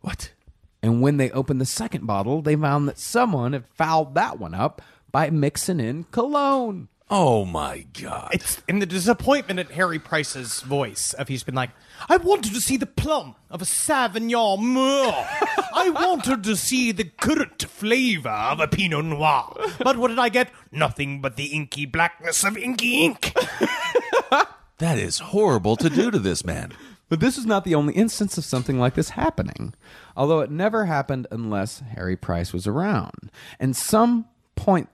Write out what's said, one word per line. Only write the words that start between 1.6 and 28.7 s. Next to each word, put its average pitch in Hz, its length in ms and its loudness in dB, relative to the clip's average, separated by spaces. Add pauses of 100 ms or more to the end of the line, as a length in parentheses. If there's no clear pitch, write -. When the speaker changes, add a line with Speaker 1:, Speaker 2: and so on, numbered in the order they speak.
Speaker 2:
the 127 60 0
second 202 400 -6
bottle, 107 340 0
they 151 160 2
found 147 320 2
that - 100 -6
someone 165 540 0
had 131 220 -6
fouled 160 400 2
that 170 240 0
one 85 160 -8
up 113 260 -2 (320)
by 143 180 2
mixing 151 500 0
in 131 240 -4
cologne. 254 840 0 (240)
Speaker 1:
Oh, 131 320 4
my 76 420 -6 (140)
God. - 320 -10
Speaker 3:
It's - 360 -4
in 190 100 0
the 196 80 0
disappointment 196 720 2
at 180 140 -8
Harry 165 260 0
Price's 139 640 -4
voice 131 540 -4
of 139 120 -6
he's 131 160 -6
been 131 140 -6
like, 127 140 -2 (380)
"I 359 100 6
wanted 339 360 2
to 247 60 -2
see 269 160 0
the 214 100 -2
plum 175 480 -4 (160)
of 170 100 -10
a 185 40 -8
Sauvignon 226 960 0
Moor. 262 520 4 (600)
I 359 180 2
wanted 269 520 0
to 214 100 0
see 240 380 0
the 196 100 -4
currant 240 640 -2
flavor 214 640 0
of 113 320 -2
a 151 80 2
Pinot 160 380 0
Noir. 151 500 2 (240)
But 254 160 4
what 233 100 0
did 233 140 0
I 240 80 4
get? 247 220 2 (200)
Nothing 139 500 -2
but 135 140 -4
the 143 120 -6
inky 147 380 -6
blackness 165 600 -2
of 208 120 0
inky 240 480 0
ink." - 340 -2
<laughs> 508 40 2 (1400)
Speaker 1:
That 156 200 2
is 92 200 -2
horrible 120 580 2
to 160 140 2
do 214 200 2
to 202 80 0
this 92 260 0
man. 80 280 -6 (380)
Speaker 2:
But 160 100 0
this 247 160 2
is 254 80 -8
not 202 200 2
the 175 100 2
only 147 180 2
instance 208 460 0
of 151 80 -4
something 127 320 0